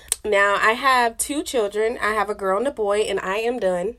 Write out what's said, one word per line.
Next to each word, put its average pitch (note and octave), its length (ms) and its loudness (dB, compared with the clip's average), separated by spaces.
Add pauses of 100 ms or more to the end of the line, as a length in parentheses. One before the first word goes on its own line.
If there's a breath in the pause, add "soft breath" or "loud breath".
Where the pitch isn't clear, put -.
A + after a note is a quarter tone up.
(240 loud breath)
Now, G3+ 360 2
I G#3+ 120 4
have B3 460 2
two C#4+ 260 -4
children. A3 580 -2
I G#3 120 0
have G#3 160 0
a G#3 60 -4
girl F#3+ 220 0
and A#3+ 100 -2
a C#4 40 -2
boy, G#3 300 0
and G3 180 -2
I F#3+ 180 -4
am A#3 220 -2
done. F#3 400 -2